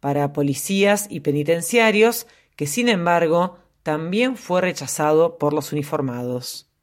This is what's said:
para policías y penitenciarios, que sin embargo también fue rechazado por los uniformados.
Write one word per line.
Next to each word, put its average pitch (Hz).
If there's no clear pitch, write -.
para 143
policías 196
y 156
penitenciarios, 196
que 143
sin 240
embargo 170
también 180
fue 180
rechazado 160
por 147
los 147
uniformados. 127